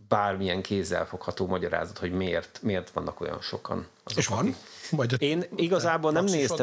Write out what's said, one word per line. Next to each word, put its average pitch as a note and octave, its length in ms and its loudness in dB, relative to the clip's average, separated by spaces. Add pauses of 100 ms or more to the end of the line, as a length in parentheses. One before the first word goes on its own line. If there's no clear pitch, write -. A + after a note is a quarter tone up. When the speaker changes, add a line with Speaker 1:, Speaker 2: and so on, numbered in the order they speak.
Speaker 1:
bármilyen G2 540 2
kézzelfogható F2+ 880 -2
magyarázat, F2 500 -2
hogy F2+ 140 -4
miért, F2+ 520 -2
miért G2+ 260 0
vannak D#2 320 -4
olyan D#2 200 -4
sokan - 460 -6 (160)
azok, - 160 -6
Speaker 2:
És - 80 2
van? A2+ 120 0
Speaker 1:
akik F#3 160 2 (360)
Speaker 2:
Vagy B2+ 220 2
a B2+ 60 2
Speaker 1:
Én D#3 240 2 (120)
igazából E3 560 2
nem E3 140 4
Speaker 2:
praxisodban? D#3+ 380 4